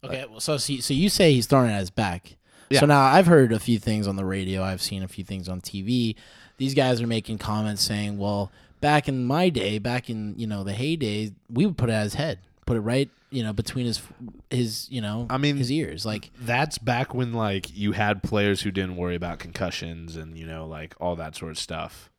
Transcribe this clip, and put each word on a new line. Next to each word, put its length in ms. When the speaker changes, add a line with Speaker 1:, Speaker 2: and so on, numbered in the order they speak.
Speaker 1:
Okay, 180
Speaker 2:
Like 80
Speaker 1:
well, 100
so, 160
so, 200
so 180
you 140
say 240
he's 140
throwing 240
it 40
at 60
his 100
back. 460
Speaker 2:
Yeah. 100
Speaker 1:
So 60
now 160
I've 240
heard 260
a 60
few 200
things 300
on 80
the 80
radio. 380
I've 180
seen 220
a 60
few 160
things 240
on 120
T 220
V. 340
These 180
guys 280
are 40
making 300
comments 460
saying, 340
"Well, 340
back 280
in 180
my 240
day, 280
back 300
in, 300
you 80
know, 180
the 80
heyday, 600
we 160
would 100
put 140
it 20
at 120
his 100
head, 240
put 140
it 20
right, 300
you 120
know, 100
between 320
his, 160
his, 420
you 120
know, 260
Speaker 2:
I 80
mean, 220
Speaker 1:
his 120
ears." 360
Like, 240
Speaker 2:
that's 380
back 360
when, 200
like, 420
you 160
had 300
players 400
who 80
didn't 260
worry 200
about 220
concussions 800
and, 220
you 80
know, 200
like, 320
all 180
that 200
sort 140
of 80
stuff. 600